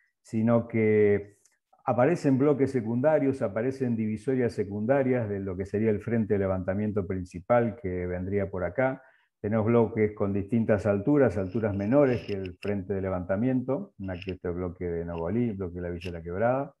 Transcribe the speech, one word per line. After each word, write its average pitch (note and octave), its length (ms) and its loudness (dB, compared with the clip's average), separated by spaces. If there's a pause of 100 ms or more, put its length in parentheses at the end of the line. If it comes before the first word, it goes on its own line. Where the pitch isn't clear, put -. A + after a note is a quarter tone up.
(200)
sino A#2 480 2
que G#2+ 720 4 (480)
aparecen C3+ 500 2
bloques C3+ 340 2
secundarios, C3 680 0
aparecen A#2 560 -2
divisorias A2+ 560 -2
secundarias A2+ 760 0
de G2+ 120 -2
lo F#2+ 160 -6
que F#2+ 80 -4
sería G#2+ 260 0
el G#2 100 0
frente A2 340 0
de G2 60 2
levantamiento F#2+ 680 -2
principal F#2+ 720 0
que F2+ 260 -4
vendría F#2+ 440 -2
por F#2 140 -4
acá. C3 380 -2 (380)
Tenemos G#2+ 260 0
bloques A2 460 4
con G2 200 -2
distintas G#2 520 0
alturas, G#2 540 2
alturas G2+ 360 -2
menores A#2 520 2
que G2+ 80 -4
el F#2+ 260 -8
frente G2+ 320 -4
de F#2+ 80 -2
levantamiento, A#2 920 -2 (160)
aquí F#2 220 -8
este F2+ 180 -6
bloque F2 340 -6
de E2+ 220 -4
Novolí, F2+ 460 -2
bloque F#2+ 240 -8
de F2+ 60 -8
la F2 80 -6
Villa F2 200 -8
de F2 80 -10
la E2 40 -12
Quebrada A#2 580 -2